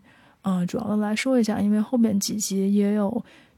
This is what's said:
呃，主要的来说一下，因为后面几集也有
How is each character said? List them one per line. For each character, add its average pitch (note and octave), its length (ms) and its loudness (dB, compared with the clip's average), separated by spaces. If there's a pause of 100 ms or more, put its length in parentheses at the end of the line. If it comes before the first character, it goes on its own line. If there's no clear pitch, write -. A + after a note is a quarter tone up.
(440)
呃， F3+ 220 0
主 - 120 -4
要 A3 100 -6
的 G#3 100 0
来 G#3+ 180 -2
说 C4 240 2
一 A3+ 40 4
下， G#3 160 -2
因 G3+ 120 2
为 G#3+ 100 2
后 B3 160 -2
面 A3 220 2
几 G3 160 -4
集 G3 380 -2
也 G3+ 200 2
有 G#3 320 -2 (320)